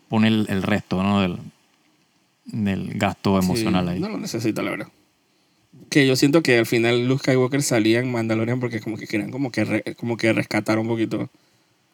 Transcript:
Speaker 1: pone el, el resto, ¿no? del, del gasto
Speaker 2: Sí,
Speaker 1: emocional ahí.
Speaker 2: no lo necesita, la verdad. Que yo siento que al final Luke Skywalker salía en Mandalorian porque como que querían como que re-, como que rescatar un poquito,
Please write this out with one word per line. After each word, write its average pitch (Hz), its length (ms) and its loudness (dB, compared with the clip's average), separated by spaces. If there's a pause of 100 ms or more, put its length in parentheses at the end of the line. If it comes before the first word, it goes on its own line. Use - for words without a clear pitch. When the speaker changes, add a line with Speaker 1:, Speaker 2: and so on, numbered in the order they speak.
Speaker 1:
pone 110 200 4
el, 110 220 2
el 98 120 0
resto, 98 400 -2
¿no? 101 200 4
del, 87 160 -2 (1080)
del 101 540 -4
gasto 98 420 0
Speaker 2:
Sí, 92 60 2
Speaker 1:
emocional 90 420 0
ahí. 90 100 -4
Speaker 2:
no 87 120 -4
lo - 80 -6
necesita, 113 440 -4
la 98 80 -4
verdad. 90 180 -8 (1000)
Que 139 180 4
yo 131 100 4
siento 147 260 4
que 123 160 4
al 117 80 2
final 120 400 2
Luke 131 160 0
Skywalker 131 400 2
salía 113 380 2
en 127 100 -2
Mandalorian 113 500 -2
porque 113 200 -4
como 107 180 -8
que - 80 -14
querían 104 240 -4
como 127 220 -4
que 110 120 0
re-, 107 320 -4
como 117 220 -4
que 113 160 2
rescatar 110 440 -2
un 110 100 -4
poquito, 113 420 -4 (640)